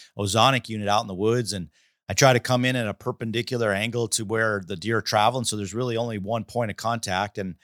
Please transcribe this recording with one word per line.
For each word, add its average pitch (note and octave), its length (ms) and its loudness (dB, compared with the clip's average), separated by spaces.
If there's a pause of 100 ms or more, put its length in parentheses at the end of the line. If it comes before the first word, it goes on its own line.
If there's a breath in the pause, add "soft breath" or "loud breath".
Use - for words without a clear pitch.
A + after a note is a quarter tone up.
(180 loud breath)
ozonic A2 520 4
unit G#2+ 200 -6
out G#2 120 4
in A#2 60 -8
the G2 80 -8
woods, G#2+ 380 2
and F2+ 160 -6 (400)
I - 40 -6
try C3 200 6
to B2 80 4
come B2+ 240 0
in B2+ 100 0
at A#2 120 -2
a G2+ 60 -4
perpendicular A#2 800 -2
angle A2+ 360 0
to A2+ 160 -2
where A2 400 0
the F#2+ 120 -8
deer G#2+ 220 -2
are - 20 0
traveling. A2+ 440 2
So G#2+ 120 -2
there's G2 160 -6
really A#2+ 240 -2
only A2+ 220 -4
one G#2+ 260 -4
point A#2 260 -2
of F#2 60 -10
contact. G#2 600 -2
And F#2+ 260 -6